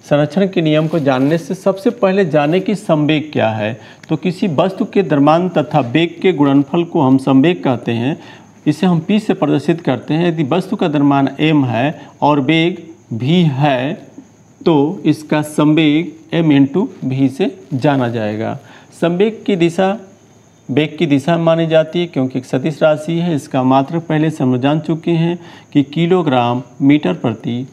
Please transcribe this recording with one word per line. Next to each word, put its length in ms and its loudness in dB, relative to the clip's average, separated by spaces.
संरक्षण 380 0
के 140 -2
नियम 260 2
को 120 -2
जानने 380 2
से 180 -6
सबसे 340 -2
पहले 360 0
जाने 340 2
कि 160 -2
संवेग 580 0
क्या 160 0
है। 300 -4
तो 60 0
किसी 320 -4
वस्तु 380 0
के 180 0
द्रव्यमान 460 2
तथा 300 0
वेग 420 0
के 120 2
गुणनफल 500 2
को 180 -2
हम 160 4
संवेग 460 2
कहते 280 -2
हैं, 280 -4
इसे 200 0
हम 120 2
पी 200 0
से 140 -2
प्रदर्शित 480 0
करते 320 -4
हैं। 140 0
यदि 160 -2
वस्तु 320 -2
का 120 -2
द्रव्यमान 420 2
एम 260 2
है 360 -2
और 180 2
वेग 440 0
भी 300 2
है, 500 0
तो 400 2
इसका 360 0
संवेग 760 0
एम 180 2
into 360 2
b 260 0
से 340 -4
जाना 360 0
जाएगा। 500 -4
संवेग 440 -2
की 100 0
दिशा 420 0
वेग 280 -2
की 80 0
दिशा 320 0
मानी 300 2
जाती 320 0
है, 80 -2
क्योंकि 320 -4
एक 60 -10
सदिश 380 -2
राशि 300 0
है। 220 -2
इसका 280 -4
मात्रक 400 0
पहले 260 0
से 140 -4
हम 100 2
लोग 80 -2
जान 180 0
चुके 320 -4
हैं 280 0
कि 100 4
किलोग्राम 800 0
मीटर 320 4
प्रति 600 -6